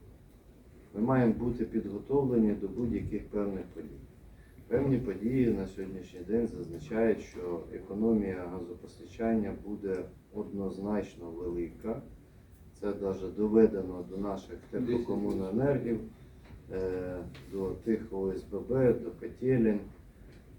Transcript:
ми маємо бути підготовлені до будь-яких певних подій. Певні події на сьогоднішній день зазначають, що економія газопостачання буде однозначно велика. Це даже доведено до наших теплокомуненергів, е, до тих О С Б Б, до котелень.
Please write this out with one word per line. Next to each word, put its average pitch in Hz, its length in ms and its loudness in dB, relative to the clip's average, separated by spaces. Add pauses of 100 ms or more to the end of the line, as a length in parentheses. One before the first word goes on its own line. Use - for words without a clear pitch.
(960)
ми 101 60 -2
маємо 120 320 8
бути 113 320 0
підготовлені 110 880 2
до 98 160 -2
будь-яких 104 600 -2
певних 101 340 -2 (120)
подій. 76 260 -12 (680)
Певні 131 320 4
події 110 480 2
на 98 200 4
сьогоднішній 95 540 -10
день 110 260 0
зазначають, 110 760 0
що 87 400 -6 (120)
економія 98 800 0
газопостачання 98 1000 -2 (120)
буде 98 380 -4 (300)
однозначно 98 960 -4
велика. 87 720 -6 (800)
Це 101 120 -2
даже 95 360 -2
доведено 98 840 4
до 95 60 -8
наших 98 400 -6 (140)
теплокомуненергів, 110 1300 0 (720)
е, 92 440 -2 (360)
до 95 180 -2
тих 107 300 0 (100)
О 95 220 0
С - 120 -6
Б 98 140 -6 (100)
Б, 127 240 6
до - 180 -4
котелень. 113 680 2 (800)